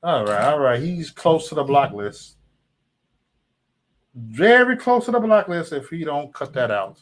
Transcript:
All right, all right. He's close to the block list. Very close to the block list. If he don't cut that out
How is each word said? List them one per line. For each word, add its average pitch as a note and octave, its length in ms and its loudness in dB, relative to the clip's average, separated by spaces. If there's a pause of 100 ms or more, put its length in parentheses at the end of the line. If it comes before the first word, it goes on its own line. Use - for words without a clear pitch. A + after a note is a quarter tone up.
All D3+ 240 0
right, G#2 200 0
all D3 140 2
right. B2+ 220 2
He's E3+ 300 -6
close D#3+ 380 0
to D#3+ 60 -10
the D3 80 -2
block C#3 300 2
list. - 440 -12 (1800)
Very G3 600 4
close B3+ 300 0
to A#3+ 60 -4
the A#3 80 2
block G#3+ 280 2
list. E3+ 240 -6
If C#3+ 180 -8
he E3+ 140 -8
don't D3 300 -6
cut C3+ 200 -10
that A#2+ 180 -2
out G2+ 300 -6